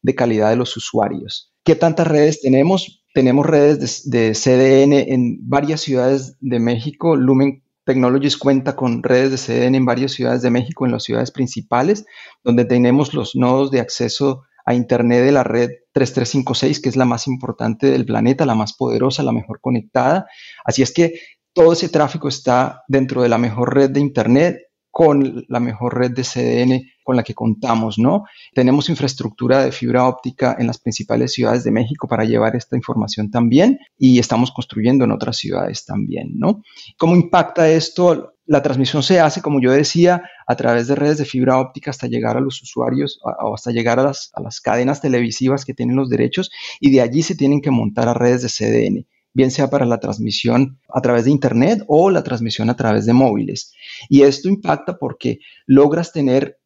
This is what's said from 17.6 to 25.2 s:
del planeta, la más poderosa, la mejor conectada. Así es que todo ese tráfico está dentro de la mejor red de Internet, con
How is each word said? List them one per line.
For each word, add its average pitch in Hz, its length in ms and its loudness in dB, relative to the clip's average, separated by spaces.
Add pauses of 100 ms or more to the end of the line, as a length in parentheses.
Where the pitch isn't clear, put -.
del 131 140 0
planeta, 117 400 0
la 127 100 0
más 107 200 -2
poderosa, 127 480 -2
la 131 100 -2
mejor 117 300 -8
conectada. 127 640 -2 (400)
Así - 160 -2
es 120 100 -2
que 165 260 0 (360)
todo 165 180 6
ese 170 160 -2
tráfico 151 400 -2
está 127 600 -2
dentro 131 340 0
de 120 80 2
la 117 80 2
mejor 120 360 -2
red 135 140 4
de 139 120 0
Internet, 135 580 2 (320)
con 139 580 2